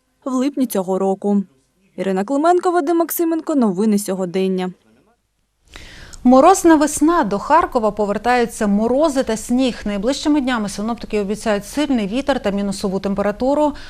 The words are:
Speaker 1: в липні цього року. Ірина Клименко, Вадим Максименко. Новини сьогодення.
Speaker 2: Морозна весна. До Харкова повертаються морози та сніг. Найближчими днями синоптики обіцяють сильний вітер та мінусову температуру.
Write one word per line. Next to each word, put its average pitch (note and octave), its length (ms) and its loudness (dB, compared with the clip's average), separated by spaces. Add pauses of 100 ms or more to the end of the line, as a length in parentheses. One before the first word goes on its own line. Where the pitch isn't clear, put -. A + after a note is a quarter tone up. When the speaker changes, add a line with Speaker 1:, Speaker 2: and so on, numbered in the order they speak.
(240)
Speaker 1:
в C4 80 -6
липні C4 340 0
цього F#3+ 320 -2
року. G3 440 0 (540)
Ірина F#3+ 280 -2
Клименко, E4 460 2
Вадим E4+ 260 0
Максименко. E4 580 -2
Новини G#3+ 440 2
сьогодення. F#3 720 -2 (1500)
Speaker 2:
Морозна D#4+ 500 6
весна. D4+ 500 2
До G3 140 -2
Харкова C4 520 0
повертаються G#3+ 760 -2
морози B3 560 2
та A3+ 140 -2
сніг. B3 480 -2
Найближчими B3+ 560 0
днями A#3+ 280 -2
синоптики G#3+ 520 -4
обіцяють G3+ 460 -2
сильний C4+ 400 -2
вітер B3 360 -2
та G#3 80 0
мінусову G3 500 -4
температуру. G3+ 720 0 (180)